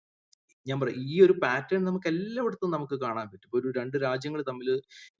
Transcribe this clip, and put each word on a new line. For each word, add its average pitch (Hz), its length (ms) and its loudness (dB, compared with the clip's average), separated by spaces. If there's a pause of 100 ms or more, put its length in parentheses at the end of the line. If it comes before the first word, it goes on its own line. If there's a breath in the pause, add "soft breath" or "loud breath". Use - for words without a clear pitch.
(680)
ഞാൻ 135 120 -4
പറ-, 123 160 -2
ഈ 143 260 0
ഒരു 185 120 10 (100)
പാറ്റേൺ 139 400 0
നമുക്ക് 185 240 -2
എല്ലായിടത്തും 202 640 -2
നമുക്ക് 139 280 -4
കാണാൻ 113 280 -4
പറ്റും. 98 200 -20
ഇപ്പൊ 120 120 0
ഒരു 127 200 -2
രണ്ട് 135 180 -4
രാജ്യങ്ങൾ 139 500 -2
തമ്മിൽ 127 340 -2 (380 loud breath)